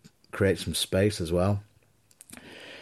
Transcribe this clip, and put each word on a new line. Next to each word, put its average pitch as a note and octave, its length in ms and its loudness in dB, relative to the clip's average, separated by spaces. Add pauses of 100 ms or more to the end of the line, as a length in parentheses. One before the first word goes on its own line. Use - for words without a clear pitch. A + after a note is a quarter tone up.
(340)
create F#2 260 2
some E2 140 -6
space G2 480 2
as D#2+ 100 -2
well. G2 320 2 (1200)